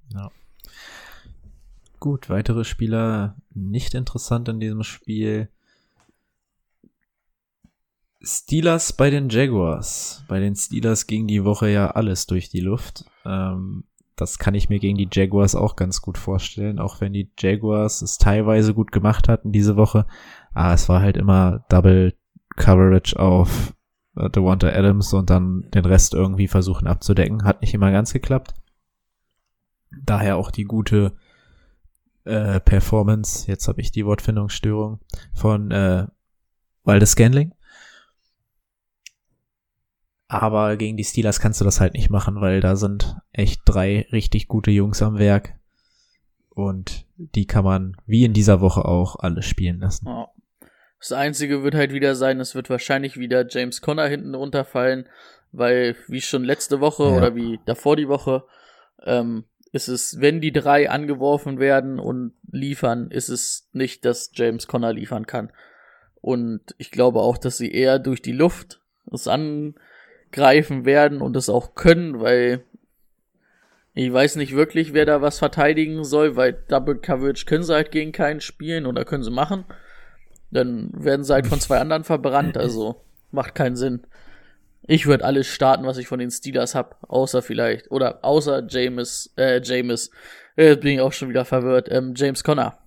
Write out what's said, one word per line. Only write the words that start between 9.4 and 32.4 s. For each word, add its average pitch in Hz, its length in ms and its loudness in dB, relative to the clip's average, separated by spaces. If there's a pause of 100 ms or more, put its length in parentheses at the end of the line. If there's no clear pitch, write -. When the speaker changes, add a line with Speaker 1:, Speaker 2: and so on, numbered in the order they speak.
Speaker 1:
Bei 95 120 -4
den 101 160 -2
Steelers 110 520 -2
ging 110 200 -4
die 104 160 0
Woche 104 260 2
ja 101 220 2
alles 104 340 -2
durch 90 240 -4
die 90 120 -4
Luft. 98 440 -6 (200)
Ähm, 95 580 -6 (320)
das - 220 -6
kann - 160 -2
ich 101 160 0
mir 101 100 0
gegen 98 180 0
die 98 140 -2
Jaguars 98 440 2
auch 101 200 -2
ganz 92 260 -4
gut - 160 -10
vorstellen, 101 640 -6
auch - 220 -6
wenn 101 120 -4
die 101 240 -4
Jaguars 107 640 -2
es - 160 -8
teilweise 107 560 4
gut 107 180 -2
gemacht 104 360 2
hatten 113 240 0
diese 104 240 4
Woche. 107 300 4 (480)
Aber 90 200 2
es - 140 4
war 90 140 4
halt 101 160 2
immer 95 520 4
Double 92 440 6 (420)
Coverage 92 640 6
auf, 90 540 2 (420)
äh, 95 140 -2
Devonta 92 400 4
Adams 98 440 2
und 95 160 2
dann 92 420 2
den 92 140 2
Rest 95 280 6
irgendwie 95 340 0
versuchen 92 400 0
abzudecken. 101 560 0
Hat 101 180 2
nicht - 120 0
immer 98 180 2
ganz 101 220 0
geklappt. - 400 -4 (1500)
Daher 101 320 0
auch 98 140 -4
die 107 120 -6
gute, 104 500 0 (1080)
äh, 104 380 0